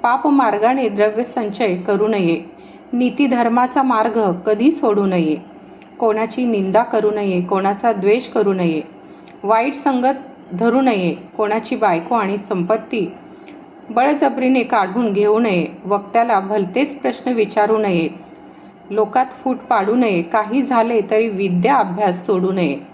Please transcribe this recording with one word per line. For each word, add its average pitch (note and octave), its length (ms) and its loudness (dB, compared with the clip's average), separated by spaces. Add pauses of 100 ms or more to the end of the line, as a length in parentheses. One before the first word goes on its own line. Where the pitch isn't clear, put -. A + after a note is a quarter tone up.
पाप B3+ 260 0
मार्गाने B3 640 2
द्रव्य G#3+ 340 0
संचय G#3 540 -2
करू G3 300 0
नये. F#3 340 0 (520)
नीतिधर्माचा B3 920 2
मार्ग A3+ 360 0 (260)
कधी A3 260 4
सोडू G3+ 340 2
नये. E3+ 300 0 (640)
कोणाची A3+ 460 0
निंदा G3+ 380 2
करू G#3+ 280 0
नये. G3 300 0
कोणाचा G3 520 0
द्वेष G#3 340 0
करू G3+ 260 0
नये. E3+ 280 0 (640)
वाईट A3+ 320 0
संगत C4 420 0 (360)
धरू A#3 280 2
नये. G3 320 2 (240)
कोणाची A3 380 -2
बायको F#3 400 0
आणि G3+ 220 -2
संपत्ती G3+ 680 -2 (840)
बळजबरीने B3+ 720 0
काढून G#3+ 500 0
घेऊ G#3 260 2
नये. F#3+ 260 0 (200)
वक्त्याला G#3 540 0
भलतेच G3+ 560 -2
प्रश्न - 360 -4
विचारू G#3+ 460 0
नये. F#3 300 0 (840)
लोकात G#3+ 360 0 (180)
फूट B3+ 140 -2
पाडू G#3+ 380 0
नये. A3 260 2
काही G#3+ 400 0
झाले A#3 380 2 (120)
तरी A3 160 2
विद्या G3 480 2
अभ्यास F#3+ 500 0
सोडू F#3 260 0
नये. E3+ 240 0 (180)